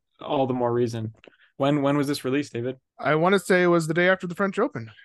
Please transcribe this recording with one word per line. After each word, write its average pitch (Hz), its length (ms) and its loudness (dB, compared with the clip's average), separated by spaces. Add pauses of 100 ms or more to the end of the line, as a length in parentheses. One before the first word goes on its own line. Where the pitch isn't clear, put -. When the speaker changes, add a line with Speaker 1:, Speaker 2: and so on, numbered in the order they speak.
(200)
Speaker 1:
all 143 260 -2
the 127 80 -2
more 120 180 0
reason. 113 440 -4 (400)
When, 143 260 0
when 139 160 2
was 139 100 0
this 143 160 -6
released, 139 300 -4
David? 123 220 -6 (240)
Speaker 2:
I 147 160 0
wanna 180 240 2
say 180 240 2
it 180 40 4
was 170 200 4
the 160 60 -2
day 175 160 4
after 185 180 0
the 175 80 -8
French 196 240 -4
Open, 120 320 -4 (140)